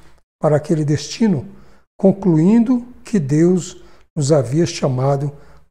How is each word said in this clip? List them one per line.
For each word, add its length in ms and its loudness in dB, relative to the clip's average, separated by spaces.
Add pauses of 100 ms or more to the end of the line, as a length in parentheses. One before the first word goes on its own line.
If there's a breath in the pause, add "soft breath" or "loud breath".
(400 soft breath)
para 180 2
aquele 280 -2
destino, 600 -2 (500 soft breath)
concluindo 880 2 (180)
que 140 -4
Deus 680 0 (320 soft breath)
nos 160 0
havia 340 0
chamado 680 -4 (400 soft breath)